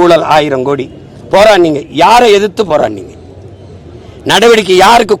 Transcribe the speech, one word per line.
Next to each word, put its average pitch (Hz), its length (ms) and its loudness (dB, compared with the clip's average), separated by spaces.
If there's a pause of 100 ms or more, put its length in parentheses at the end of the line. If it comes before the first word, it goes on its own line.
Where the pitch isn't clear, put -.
ஊழல் 165 240 0 (100)
ஆயிரம் 139 320 -2
கோடி 139 180 -6 (480)
போராடினீங்க, 180 480 2 (220)
யாரை 233 240 2 (100)
எதிர்த்து 208 340 -4
போராடினீங்க? 107 420 -4 (1200)
நடவடிக்கை 196 540 2
யாருக்கு 220 340 2